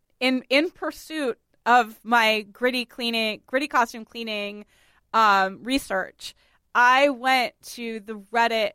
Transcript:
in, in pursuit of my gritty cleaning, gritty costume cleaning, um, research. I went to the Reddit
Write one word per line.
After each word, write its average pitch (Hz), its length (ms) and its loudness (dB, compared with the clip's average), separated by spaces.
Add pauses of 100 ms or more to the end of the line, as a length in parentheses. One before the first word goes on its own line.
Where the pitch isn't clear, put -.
(200)
in, 254 280 -2
in 302 220 2
pursuit 302 680 -8 (280)
of 226 380 2
my 220 380 2 (100)
gritty 247 320 -4
cleaning, 226 600 -6
gritty 277 220 -4
costume 233 360 -2
cleaning, 208 600 -10 (480)
um, 196 500 4
research. 208 720 -6 (400)
I 254 340 6
went 254 460 -2 (200)
to 226 260 -10
the 214 160 -14 (160)
Reddit 233 420 0